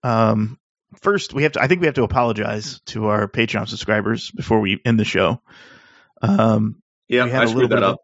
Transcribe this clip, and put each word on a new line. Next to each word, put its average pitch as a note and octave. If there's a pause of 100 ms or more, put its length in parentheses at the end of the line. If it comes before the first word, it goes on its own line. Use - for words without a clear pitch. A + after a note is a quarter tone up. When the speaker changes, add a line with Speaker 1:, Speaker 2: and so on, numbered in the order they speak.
Speaker 1:
Um, A2+ (440)
first, G3+
we C#3
have D3+
to, -
I C3
think F3+
we E3
have C#3
to C3
apologize A2
to G#2+
our G#2
Patreon A2+
subscribers G#2+
before A2+
we F#2+
end A#2
the G#2
show. F#2 (800)
Um, A2 (260)
Speaker 2:
Yeah, B2
Speaker 1:
we A#2+
had C3
Speaker 2:
I -
Speaker 1:
a A2+
Speaker 2:
screwed B2
Speaker 1:
little A#2
Speaker 2:
that G#2+
Speaker 1:
bit G2
of G2
a G2
Speaker 2:
up. -